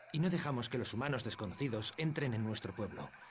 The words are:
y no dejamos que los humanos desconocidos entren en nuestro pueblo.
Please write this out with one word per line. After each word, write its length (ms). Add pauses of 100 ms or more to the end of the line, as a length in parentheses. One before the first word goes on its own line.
(120)
y 60
no 100
dejamos 400
que 80
los 160
humanos 320
desconocidos 720
entren 380
en 100
nuestro 300
pueblo. 340 (220)